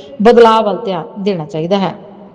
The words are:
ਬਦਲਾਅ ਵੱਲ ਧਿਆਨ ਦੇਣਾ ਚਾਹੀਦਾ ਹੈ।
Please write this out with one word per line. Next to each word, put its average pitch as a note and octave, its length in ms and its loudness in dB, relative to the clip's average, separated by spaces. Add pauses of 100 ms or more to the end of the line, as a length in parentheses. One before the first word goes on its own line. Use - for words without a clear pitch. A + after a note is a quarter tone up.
(220)
ਬਦਲਾਅ A3+ 400 6
ਵੱਲ G3 220 -4
ਧਿਆਨ F#3 380 -10
ਦੇਣਾ F#3 220 -4
ਚਾਹੀਦਾ D#3+ 340 -4
ਹੈ। F#3 160 -4 (400)